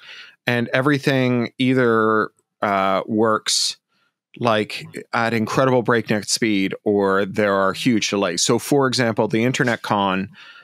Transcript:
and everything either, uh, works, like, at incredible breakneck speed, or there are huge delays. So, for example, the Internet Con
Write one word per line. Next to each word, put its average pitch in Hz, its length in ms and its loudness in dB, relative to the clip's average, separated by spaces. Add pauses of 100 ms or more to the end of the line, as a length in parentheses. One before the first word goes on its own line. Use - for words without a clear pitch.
(460)
and 120 220 0
everything 131 880 0
either, 113 720 2 (320)
uh, 98 460 0
works, 110 720 -2 (600)
like, 110 480 -2 (280)
at 117 200 0
incredible 127 480 2
breakneck 110 440 0
speed, 98 580 0
or 101 420 2
there 101 300 0
are 95 180 2
huge 113 380 0
delays. 98 320 -2
So, 117 160 2
for 139 260 2
example, 117 420 0
the 113 160 0
Internet 123 380 0
Con 98 480 0 (340)